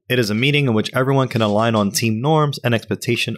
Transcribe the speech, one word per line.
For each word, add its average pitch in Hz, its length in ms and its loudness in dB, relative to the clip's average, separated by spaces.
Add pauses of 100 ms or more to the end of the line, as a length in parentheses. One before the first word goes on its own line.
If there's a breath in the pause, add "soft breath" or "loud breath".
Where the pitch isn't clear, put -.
it 123 100 0
is 110 100 0
a 104 60 -2
meeting 143 300 2
in 120 80 2
which 107 200 0
everyone 127 360 0
can 117 120 -2
align 110 340 2
on 101 160 2
team 110 280 -2
norms 147 420 0
and 123 120 0
expectation 113 640 -4